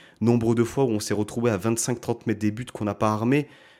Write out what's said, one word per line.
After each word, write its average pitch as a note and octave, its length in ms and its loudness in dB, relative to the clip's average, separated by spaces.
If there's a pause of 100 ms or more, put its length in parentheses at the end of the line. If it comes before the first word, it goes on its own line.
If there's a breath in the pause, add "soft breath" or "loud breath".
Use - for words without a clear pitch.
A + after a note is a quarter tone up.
(220 loud breath)
Nombre A#2 320 4
de A2+ 100 4
fois C3+ 200 0
où B2 60 2
on G#2+ 100 0
s'est - 140 -4
retrouvé G#2+ 360 -2
à G#2 80 2
vingt-cinq, A#2 440 -2
trente - 260 -6
mètres G#2 140 -2
des G#2 100 0
buts A#2+ 200 -8
qu'on - 140 -6
n'a G2+ 100 -2
pas A2 160 2
armés. B2+ 360 0 (320 soft breath)